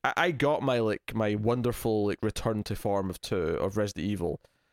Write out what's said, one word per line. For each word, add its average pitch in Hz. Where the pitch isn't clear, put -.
I, 135
I 175
got 143
my, 131
like, 110
my 107
wonderful, 113
like, 101
return 110
to 104
form 98
of -
two, -
of 87
Resident 98
Evil. 85